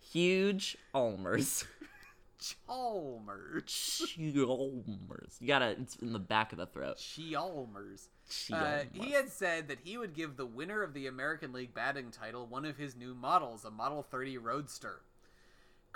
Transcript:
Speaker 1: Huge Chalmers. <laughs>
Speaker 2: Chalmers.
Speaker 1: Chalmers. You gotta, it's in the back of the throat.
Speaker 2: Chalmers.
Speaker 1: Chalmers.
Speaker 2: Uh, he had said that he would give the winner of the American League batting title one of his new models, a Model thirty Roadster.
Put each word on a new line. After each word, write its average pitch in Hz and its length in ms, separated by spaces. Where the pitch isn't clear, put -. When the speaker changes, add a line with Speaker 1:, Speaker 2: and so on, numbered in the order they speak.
Speaker 1:
Huge 190 760
Chalmers. 110 720
<laughs> - 280
Speaker 2:
Chalmers. 151 1400
Speaker 1:
Chalmers. 131 1200
You 120 60
gotta, 131 240
it's 117 260
in 117 160
the 113 60
back 107 340
of 87 60
the 90 80
throat. 69 320
Speaker 2:
Chalmers. 143 1120
Speaker 1:
Chalmers. 147 580
Speaker 2:
Uh, 208 60
he 269 80
had 269 180
said 165 380
that 135 160
he 196 120
would 226 180
give 151 220
the 131 100
winner 165 360
of 151 120
the 139 120
American 135 460
League 123 200
batting 127 380
title 113 360
one 131 180
of 151 120
his 139 200
new 123 180
models, 123 500
a 110 60
Model 131 320
thirty 131 340
Roadster. 117 680